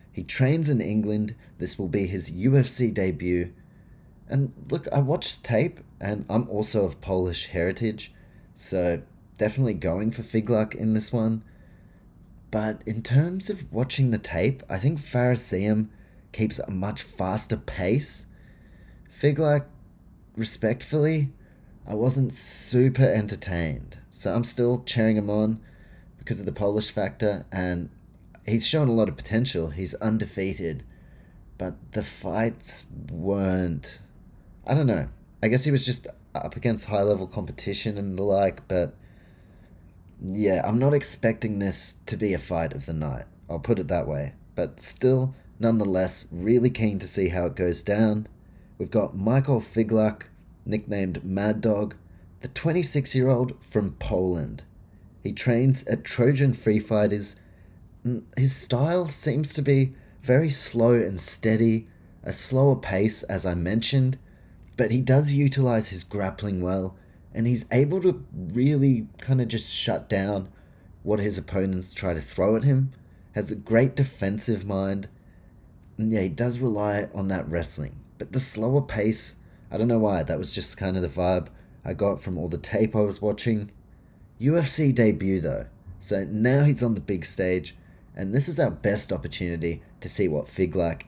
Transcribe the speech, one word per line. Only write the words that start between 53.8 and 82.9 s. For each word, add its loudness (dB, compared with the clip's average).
Poland. -2
He -4
trains 2
at -2
Trojan 4
Free 2
Fighters. 0
Mm, -4
his 4
style 0
seems -2
to -2
be 4
very 4
slow 4
and 2
steady, 2
a -6
slower 4
pace, 0
as -4
I 0
mentioned, 2
but 2
he 2
does 4
utilize 2
his -10
grappling -4
well, -2
and -2
he's 0
able 2
to 0
really 2
kinda 2
just -4
shut -2
down 0
what 2
his -2
opponents -2
try -4
to -4
throw 2
at 0
him, 2
has -4
a -6
great 4
defensive 0
mind, -2
and 0
yeah, 2
he 0
does -2
rely 0
on -4
that -2
wrestling. -6
But -12
the -2
slower 0
pace, -2
I -4
don't 2
know 4
why, 2
that -2
was -6
just -6
kind -2
of 0
the 0
vibe 0
I -6
got 0
from -6
all -4
the -4
tape 0